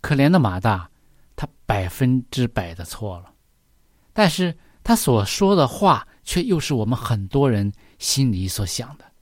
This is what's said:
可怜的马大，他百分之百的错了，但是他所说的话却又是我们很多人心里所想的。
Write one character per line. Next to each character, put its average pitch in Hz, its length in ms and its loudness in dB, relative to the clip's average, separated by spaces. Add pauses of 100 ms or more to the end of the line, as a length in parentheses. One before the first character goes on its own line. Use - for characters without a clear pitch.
可 - 120 -2
怜 139 160 4
的 180 100 6
马 95 200 0
大， 95 280 -2 (480)
他 - 140 -8 (160)
百 95 240 -2
分 127 400 0
之 123 180 -2
百 87 280 -6
的 90 100 -14
错 95 360 -12
了， - 120 -20 (800)
但 208 160 4
是 175 260 -2 (280)
他 233 120 4
所 113 300 2
说 196 300 2
的 147 120 4
话 175 400 2 (160)
却 - 200 -2
又 190 160 0
是 - 140 -4
我 110 120 0
们 117 120 0
很 101 300 -4
多 139 220 2
人 101 220 0 (280)
心 135 320 0
里 92 160 -2
所 - 180 -4
想 - 320 -10
的。 - 80 -20 (160)